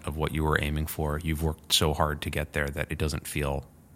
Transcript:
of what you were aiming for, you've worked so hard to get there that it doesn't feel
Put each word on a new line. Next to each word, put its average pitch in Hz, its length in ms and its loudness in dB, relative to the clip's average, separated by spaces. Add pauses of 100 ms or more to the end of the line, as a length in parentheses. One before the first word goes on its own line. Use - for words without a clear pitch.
of 76 120 -6
what 76 160 0
you 78 120 0
were 73 180 4
aiming 76 240 0
for, 76 320 -2
you've 80 240 -2
worked 78 300 -2
so 78 220 4
hard 76 280 0
to - 80 -4
get 76 220 -4
there 73 160 0
that 73 220 -4
it 80 80 -4
doesn't 76 280 -2
feel 71 400 -2 (300)